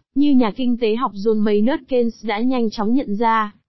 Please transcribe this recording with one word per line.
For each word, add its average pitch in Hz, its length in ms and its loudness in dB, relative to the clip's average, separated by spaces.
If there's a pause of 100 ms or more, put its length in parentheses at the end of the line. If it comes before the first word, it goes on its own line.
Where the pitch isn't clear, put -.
(160)
như 285 160 2
nhà 247 200 4
kinh 247 260 -2
tế 220 180 0
học 240 180 -2
John 214 300 0
Maynard 220 440 2
Keynes 240 380 -2
đã 214 140 -4
nhanh 247 300 0
chóng 214 240 -2
nhận 240 220 -2
ra, 220 380 0 (160)